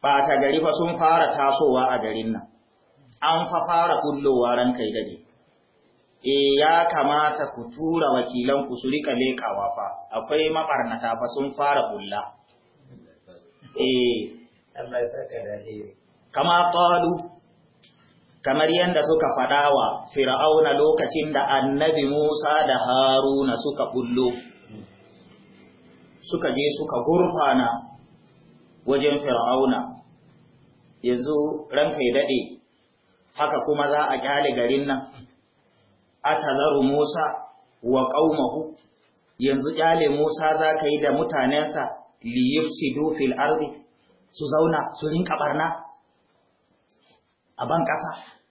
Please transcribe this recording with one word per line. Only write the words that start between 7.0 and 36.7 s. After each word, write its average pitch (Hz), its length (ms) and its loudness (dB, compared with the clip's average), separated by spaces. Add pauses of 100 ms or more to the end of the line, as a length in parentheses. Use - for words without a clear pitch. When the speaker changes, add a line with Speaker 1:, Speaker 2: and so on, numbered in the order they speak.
Speaker 1:
ku 117 160 -14
tura 156 440 0
wakilan 127 560 0
ku 123 80 -8
su 127 120 -6
rika 143 240 -2
lekawa 117 600 -2
fa. 104 140 -6 (340)
Akwai 156 320 -2
mabarnata 120 640 -2
fa 120 100 -6 (100)
sun 139 200 -4
fara 143 320 0
bulla. 104 320 -8 (1600)
Eh. 123 640 0 (320)
Speaker 2:
Allah 123 240 -8
ya 117 80 -2
saka 117 320 -10
da 104 160 -10
alheri. 104 400 -14 (380)
Speaker 1:
Kama 175 340 2
qalu, 175 440 2 (1300)
kamar 147 240 2
yanda 170 320 2
suka 156 280 2 (120)
faɗa 143 320 2
wa - 400 0
Fir'auna 143 640 4
lokacin 151 560 2
da 139 160 0
Annabi 139 560 2
Musa 151 640 2
da 131 100 2
Haruna 135 800 2
suka - 320 -4
bullo, 120 440 0 (1900)
suka - 300 -4
je 135 160 0 (100)
suka 120 200 -6 (100)
gurfana 170 640 2 (1160)
wajen 143 340 2
Fir'auna. 127 600 2 (1200)
Yanzu 147 640 -2
ranka 147 320 0
ya 123 160 2
daɗe, 135 240 0 (960)
haka 151 300 -2
kuma 147 240 0
za 147 180 2
a 113 120 -2
ƙyale 139 340 0
garin 131 320 0
nan. 135 140 -2 (1200)
Atazaru 147 580 0